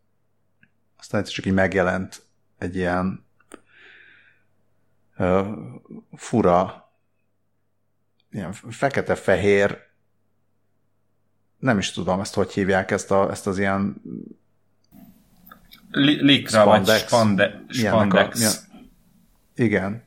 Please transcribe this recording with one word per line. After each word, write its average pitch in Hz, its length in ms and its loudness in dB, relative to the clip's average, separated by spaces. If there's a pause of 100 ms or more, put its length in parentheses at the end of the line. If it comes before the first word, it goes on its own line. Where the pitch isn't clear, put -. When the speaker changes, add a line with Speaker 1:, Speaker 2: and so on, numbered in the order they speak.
(1000)
Speaker 1:
aztán - 220 -6
egyszer - 160 -6
csak - 100 -8
így 95 80 0
megjelent 92 720 -2 (320)
egy 95 180 -8
ilyen, 90 500 -4 (1900)
ö, 98 360 0 (640)
fura, 92 760 0 (1400)
ilyen 92 220 -10
fekete-fehér, 101 1300 0 (1700)
nem 113 180 0
is 95 140 -4
tudom, 92 280 -2
ezt 98 140 -8
hogy 95 180 -2
hívják, 95 400 0
ezt 98 200 -2
a, 98 200 2
ezt - 160 -10
az 92 100 -2
ilyen 98 440 -2 (1900)
Speaker 2:
Li-, 143 320 2
likra 113 420 4
vagy 101 180 6
Speaker 1:
spandex. 107 240 4
Speaker 2:
spande-, 104 600 2
Speaker 1:
Ilyenek 110 320 0
a 104 60 4
Speaker 2:
spandex. 101 360 2
Speaker 1:
ja. - 340 -4 (920)
Igen, 104 420 -2